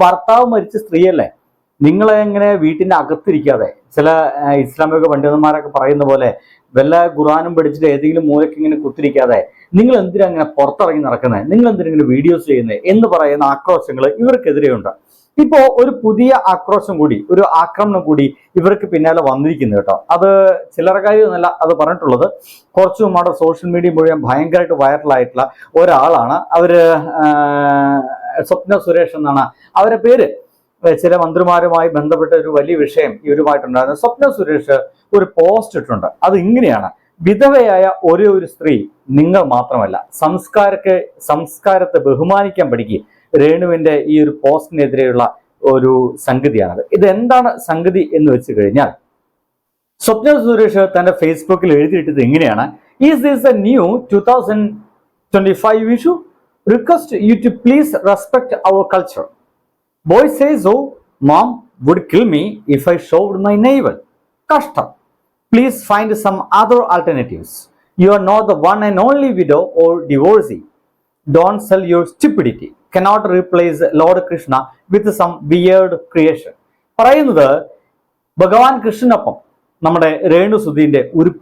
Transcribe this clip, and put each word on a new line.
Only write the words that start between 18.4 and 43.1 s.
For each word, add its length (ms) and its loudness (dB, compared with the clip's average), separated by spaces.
ഇവർക്ക് 320 0
പിന്നാലെ 360 0
വന്നിരിക്കുന്നു 500 -2
കേട്ടോ. 180 0
അത് 140 2
ചില്ലറ 300 0
കാര്യമൊന്നുമല്ല, 440 2
അത് 160 2
പറഞ്ഞിട്ടുള്ളത് 460 0
കുറച്ചു 280 0
മുമ്പ് 140 0
നമ്മുടെ 240 0
സോഷ്യൽ 320 -2
മീഡിയ 240 0
മുഴുവൻ 300 2
ഭയങ്കരമായിട്ട് 540 0
വൈറലായിട്ടുള്ള 600 0
ഒരാളാണ്. 580 2
അവര്, 240 4
ആ, 20 2
സ്വപ്ന 360 -2
സുരേഷ് 340 0
എന്നാണ് 240 0
അവരുടെ 260 0
പേര്. 220 4
ചില 100 2
മന്ത്രിമാരുമായി 720 0
ബന്ധപ്പെട്ട 460 -2
ഒരു 160 -6
വലിയ 260 0
വിഷയം 300 -2
ഇവരുമായിട്ടുണ്ടായിരുന്നു. 760 0
സ്വപ്ന 240 0
സുരേഷ് 400 -2
ഒരു 100 2
പോസ്റ്റ് 420 0
ഇട്ടിട്ടുണ്ട്. 300 -6
അത് 160 2
ഇങ്ങനെയാണ്: 460 0
"വിധവയായ 560 4
ഒരേ 260 4
ഒരു 180 -2
സ്ത്രീ 220 -2
നിങ്ങൾ 240 2
മാത്രമല്ല, 420 -2
സംസ്കാരത്തെ, 720 0
സംസ്കാരത്തെ 800 -2
ബഹുമാനിക്കാൻ 640 0
പഠിക്കുക." 280 -6